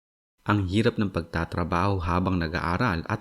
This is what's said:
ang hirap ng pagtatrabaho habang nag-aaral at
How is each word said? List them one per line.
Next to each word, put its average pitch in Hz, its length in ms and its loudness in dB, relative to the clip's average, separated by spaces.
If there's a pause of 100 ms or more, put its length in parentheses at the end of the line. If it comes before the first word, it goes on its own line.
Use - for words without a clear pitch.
(460)
ang 98 240 2
hirap 110 320 2
ng 101 80 0
pagtatrabaho 87 960 -2
habang 92 320 2
nag-aaral 85 720 0
at 107 120 -2